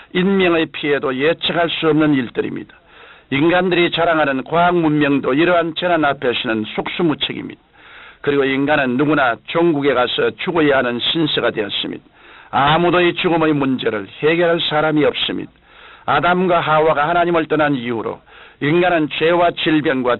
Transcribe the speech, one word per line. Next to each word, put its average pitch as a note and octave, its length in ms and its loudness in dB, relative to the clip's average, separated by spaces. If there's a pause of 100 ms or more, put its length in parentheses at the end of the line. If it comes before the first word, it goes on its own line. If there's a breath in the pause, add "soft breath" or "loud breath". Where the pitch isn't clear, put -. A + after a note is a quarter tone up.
(140 loud breath)
인명의 F3+ 580 2
피해도 C#3 440 -2
예측할 D#3+ 520 -2
수 D#3+ 220 -2
없는 D3+ 240 2
일들입니다. G#2+ 600 -6 (560 loud breath)
인간들이 E3+ 600 2
자랑하는 D#3 540 0
과학 F3 320 2
문명도 C#3+ 580 2
이러한 E3+ 420 2
재난 E3+ 300 0
앞에서는 B2 580 -2 (100)
속수무책입니다. - 840 -4 (600 loud breath)
그리고 C#3+ 220 0
인간은 C3+ 520 0
누구나 C#3+ 400 0 (100)
종국에 D3 480 0
가서 B2 440 0
죽어야 D3+ 400 2
하는 A#2+ 200 -2
신세가 A#2 540 -2
되었습니다. - 500 -6 (480 loud breath)
아무도 D#3+ 500 2
이 E3+ 140 2
죽음의 E3 380 0
문제를 A#2+ 540 -2 (160)
해결할 E3+ 380 2
사람이 D3+ 440 0
없습니다. G2+ 460 -4 (560 loud breath)
아담과 E3+ 540 2
하와가 D#3 480 2
하나님을 E3+ 380 0
떠난 D3+ 280 0
이후로 A#2 460 -6 (420 loud breath)
인간은 E3 460 2 (100)
죄와 E3+ 340 2
질병과 C3+ 680 0